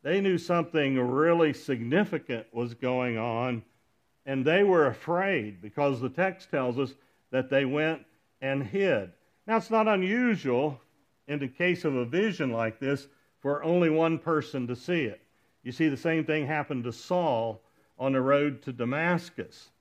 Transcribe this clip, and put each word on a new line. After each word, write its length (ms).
They 160
knew 160
something 600
really 540
significant 1000
was 220
going 440
on, 440
and 180
they 200
were 240
afraid 760
because 380
the 80
text 420
tells 260
us 180
that 200
they 140
went 400
and 240
hid. 480
Now, 120
it's 120
not 160
unusual 920
in 100
the 80
case 380
of 100
a 100
vision 460
like 300
this 260
for 240
only 280
one 280
person 480
to 80
see 300
it. 160
You 80
see, 180
the 80
same 280
thing 240
happened 340
to 100
Saul 680
on 160
the 80
road 420
to 100
Damascus. 960